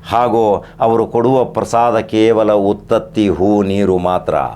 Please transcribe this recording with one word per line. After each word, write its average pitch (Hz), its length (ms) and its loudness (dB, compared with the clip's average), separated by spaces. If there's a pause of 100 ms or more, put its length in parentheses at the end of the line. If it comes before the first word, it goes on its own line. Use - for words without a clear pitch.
ಹಾಗೂ 110 580 0 (140)
ಅವರು 113 280 2
ಕೊಡುವ 120 380 0
ಪ್ರಸಾದ 113 540 0
ಕೇವಲ 110 520 2
ಉತ್ತತ್ತಿ, 104 760 0
ಹೂ, 101 340 0
ನೀರು 98 340 0
ಮಾತ್ರ. 90 380 -2 (200)